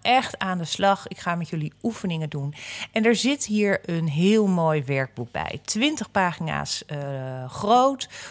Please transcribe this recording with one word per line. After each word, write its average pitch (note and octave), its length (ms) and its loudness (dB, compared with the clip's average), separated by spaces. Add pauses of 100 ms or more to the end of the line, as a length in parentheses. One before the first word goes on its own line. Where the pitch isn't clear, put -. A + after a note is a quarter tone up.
echt - 360 2
aan F#3 200 -4
de E3+ 60 -4
slag. G3 440 0
Ik - 100 -12
ga F3 160 -4
met E3+ 140 -4
jullie D3+ 240 -4 (100)
oefeningen E3 480 -2
doen. C#3+ 240 -6 (380)
En A3 120 2
er A3+ 120 6
zit C#4 280 0
hier G#3 400 2
een E3 240 0
heel G3 380 6
mooi D#3+ 380 2
werkboek C3 460 -4
bij. - 340 -6
Twintig C4+ 460 0
pagina's, D#3+ 760 -2
eh, C3 640 -8
groot, B3+ 580 2 (220)